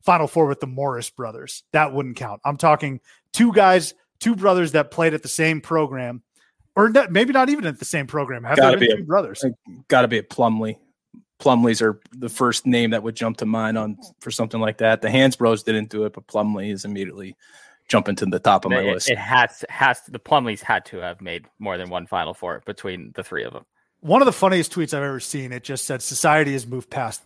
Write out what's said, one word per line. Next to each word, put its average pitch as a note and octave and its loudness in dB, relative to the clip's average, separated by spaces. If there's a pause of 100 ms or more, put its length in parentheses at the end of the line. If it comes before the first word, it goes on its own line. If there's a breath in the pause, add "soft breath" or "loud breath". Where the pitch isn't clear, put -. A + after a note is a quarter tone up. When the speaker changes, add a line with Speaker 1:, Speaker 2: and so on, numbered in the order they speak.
Speaker 1:
Final E3+ 4
Four D#3+ 2
with C#3 -4
the C#3 -6
Morris B2+ -6
brothers, A#2 -12
that D3+ 2
wouldn't C3 -6
count. G#2+ -10
I'm C#3+ -2
talking D3+ 2 (320 soft breath)
two A#3 4
guys, F#3 6 (260)
two A#3 0
brothers F3+ 2
that D3+ 2
played E3 2
at D#3 -6
the - -10
same D#3+ 0
program, C3 -4 (540)
or G#3+ 4
not, A3+ 4
maybe A#3+ 2
not C4 4
even C#4+ -2
at D3 -4
the - -10
same C#3+ -4
program. C3+ -6
Have C3+ 2
Speaker 2:
Gotta C3 8
Speaker 1:
there - -2
been A#2 6
Speaker 2:
be A2 4
a G#2 0
Speaker 1:
two G2+ -10
brothers? D3+ 0 (440)
Speaker 2:
Gotta B2+ 4
be A2+ -2
a G2+ -6
Plumlee. A2 -2 (600)
Plumlees A#2 4
are G#2+ 0 (120)
the B2 -12
first A#2+ 0
name A#2+ 2
that A2 -2
would A2+ -8
jump A2+ -4
to A2+ -6
mind A2 -2
on G2 -6 (240)
for - -10
something A2+ -4
like G#2+ -2
that. A2 2
The G#2+ -2
Hans C3 4
Bros A2+ 2
didn't A2 -2
do G#2+ -4
it, G2+ -6
but - -20
Plumlee G#2 -4
is G2 -8
immediately G2 -10 (540 soft breath)
jumping G2+ -6
to - -4
the F#2 -4
top G2 2
of F#2 -4
my - 0
Speaker 3:
It, G2 -2
Speaker 2:
list. F#2 -4
Speaker 3:
it A2+ -2
has, A#2+ 0
has C3 0
to, - -20
the A#2 -14
Plumlees B2 0
had G2+ -2
to G2+ -16
have F2+ -10
made E2+ -10 (140)
more G2 -6
than F2+ -10
one F2 -8
Final F2+ -4
Four - -10
between F2+ -12
the F#2 -10
three C2+ -8
of A#1 -10
them. - -18 (340)
Speaker 1:
One F#3+ 4
of C4+ 6
the A3 4
funniest F#3 0
tweets D#3+ -4
I've C#3+ -2
ever C3+ -6
seen, C3 -8
it B2 -12
just C3+ -8
said, B2+ -6
"Society D3+ 2
has B2+ -4
moved B2 -10
past A#2 -8